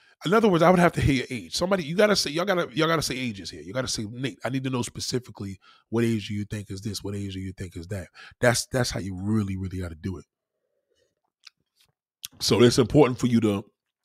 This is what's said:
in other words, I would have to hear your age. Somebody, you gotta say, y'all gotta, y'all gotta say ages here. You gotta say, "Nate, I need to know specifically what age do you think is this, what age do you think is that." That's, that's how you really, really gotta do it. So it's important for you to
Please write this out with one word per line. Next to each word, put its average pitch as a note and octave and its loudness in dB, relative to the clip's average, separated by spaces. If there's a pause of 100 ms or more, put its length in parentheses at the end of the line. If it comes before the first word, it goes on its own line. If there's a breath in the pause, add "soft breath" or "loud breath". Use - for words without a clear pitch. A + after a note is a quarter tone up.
(260 soft breath)
in E3 2
other A3+ 6
words, F3 6
I E3+ 8
would F3+ 6
have F3 4
to C#3 0
hear C3 4
your A#2+ 0
age. G#2+ -8
Somebody, F#3 -2
you D3 -6
gotta G#3 4
say, - 0
y'all D#3+ -2
gotta, F3+ 0
y'all D#3 2
gotta E3 2
say B2+ -4
ages G#2+ -6
here. D#2+ -14
You F2+ -14
gotta C3 -4
say, G#2+ -6
"Nate, B2 -8
I A2+ -4
need C3 -4
to C3 -4
know B2 -2
specifically G#2 -8 (300 soft breath)
what A#2 2
age A2 -2
do G#2+ -8
you G#2 -6
think G#2 -10
is F#2+ -10
this, G#2 -8
what G2+ -8
age G2+ -8
do F#2+ -10
you F#2+ -8
think F#2 -12
is E2+ -12
that." F#2+ -10 (320 loud breath)
That's, A#2+ 2
that's - -2
how A#2 -6
you F#2 -8
really, G2+ -2
really F#2 -8
gotta E2 -10
do E2+ -8
it. C#2+ -18 (2250)
So - 2
it's A#2+ 8
important B2+ 4
for B2+ 2
you A2+ 4
to G2+ 0 (400)